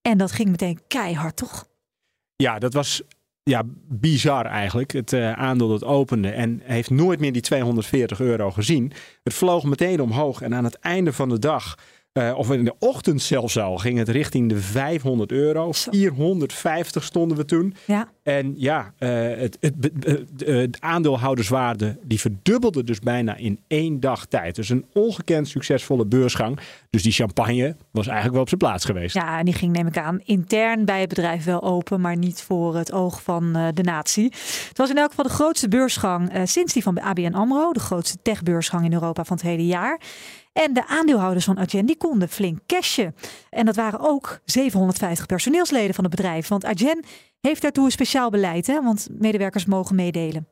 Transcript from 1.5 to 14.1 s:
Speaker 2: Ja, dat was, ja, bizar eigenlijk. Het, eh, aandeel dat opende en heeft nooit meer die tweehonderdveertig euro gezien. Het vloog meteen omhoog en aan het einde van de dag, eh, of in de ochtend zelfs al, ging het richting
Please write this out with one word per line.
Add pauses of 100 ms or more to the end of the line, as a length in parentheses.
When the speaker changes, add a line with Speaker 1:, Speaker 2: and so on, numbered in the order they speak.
Speaker 2:
Ja,
dat
was, (420)
ja, (240)
bizar
eigenlijk.
Het,
eh,
aandeel
dat
opende
en
heeft
nooit
meer
die
tweehonderdveertig
euro
gezien. (320)
Het
vloog
meteen
omhoog
en
aan
het
einde
van
de
dag, (360)
eh,
of
in
de
ochtend
zelfs
al,
ging
het
richting